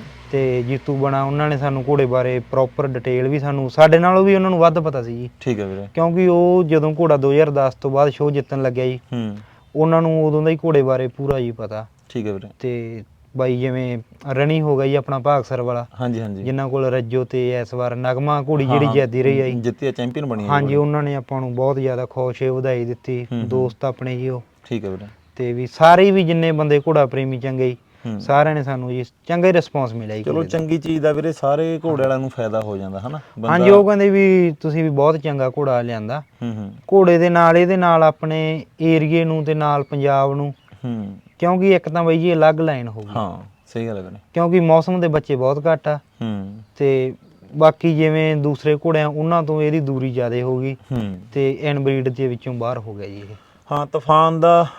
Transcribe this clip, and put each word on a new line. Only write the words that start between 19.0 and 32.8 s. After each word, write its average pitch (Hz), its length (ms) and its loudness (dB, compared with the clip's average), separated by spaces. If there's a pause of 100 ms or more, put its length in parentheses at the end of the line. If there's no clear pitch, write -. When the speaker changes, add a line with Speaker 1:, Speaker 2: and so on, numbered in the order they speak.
Speaker 1:
ਰਹੀ 135 160 2
ਆ 131 60 0
ਜੀ। 127 60 -4
Speaker 2:
ਜਿੱਤੀ 123 360 -4
ਆ, 127 40 -2
ਚੈਂਪੀਅਨ 127 340 -6
ਬਣੀ 110 180 -6
ਆ 104 40 -6
Speaker 1:
ਹਾਂਜੀ, 143 180 0
Speaker 2:
ਘੋੜੀ। 139 100 -2
Speaker 1:
ਉਹਨਾਂ 147 280 0
ਨੇ 143 120 -4
ਆਪਾਂ 135 260 -8
ਨੂੰ 123 140 -8
ਬਹੁਤ 131 240 0
ਜ਼ਿਆਦਾ 127 260 -2
ਖੁਸ਼ੀ, 127 420 -6
ਵਧਾਈ 127 380 -2
ਦਿੱਤੀ। 123 460 -8
Speaker 2:
ਹੂੰ, 120 80 -4
ਹੂੰ। 107 100 -6
Speaker 1:
ਦੋਸਤ 127 360 -2
ਆਪਣੇ 127 320 -6
ਜੀ 127 120 -6
ਉਹ। 123 140 -8 (260)
Speaker 2:
ਠੀਕ 110 160 -6
ਹੈ 98 40 -6
ਵੀਰੇ। 95 160 -10 (300)
Speaker 1:
ਤੇ 120 180 -6
ਵੀ 123 140 -6
ਸਾਰੇ 180 440 6
ਵੀ 190 120 2
ਜਿੰਨੇ 165 280 0
ਬੰਦੇ 151 280 2
ਘੋੜਾ 151 260 2
ਪ੍ਰੇਮੀ 131 340 -6
ਚੰਗੇ 131 300 -2
ਜੀ, 123 80 -6 (280)
Speaker 2:
ਹੂੰ। 107 160 -8
Speaker 1:
ਸਾਰਿਆਂ 147 340 2
ਨੇ 143 80 -4
ਸਾਨੂੰ 127 260 -6
ਜੀ 123 160 -6 (220)
ਚੰਗਾ 175 200 2
ਹੀ 185 60 6
ਰਿਸਪਾਂਸ 135 400 0
ਮਿਲਿਆ 110 240 -8
ਜੀ 110 60 -8
Speaker 2:
ਚਲੋ, 151 120 -4
Speaker 1:
ਘੋੜੇ 160 120 -2
ਦਾ। 165 120 -4
Speaker 2:
ਚੰਗੀ 160 180 -2
ਚੀਜ਼ 156 240 -4
ਦਾ 151 100 2
ਵੀਰੇ 156 200 -2
ਸਾਰੇ 156 540 -2
ਘੋੜੇ 165 40 0
Speaker 1:
ਹਾਂ। 151 80 0
Speaker 2:
ਵਾਲਿਆਂ 135 220 0
ਨੂੰ 131 100 -6
ਫਾਇਦਾ 110 320 -4
ਹੋ 104 160 -8
ਜਾਂਦਾ, 95 220 -10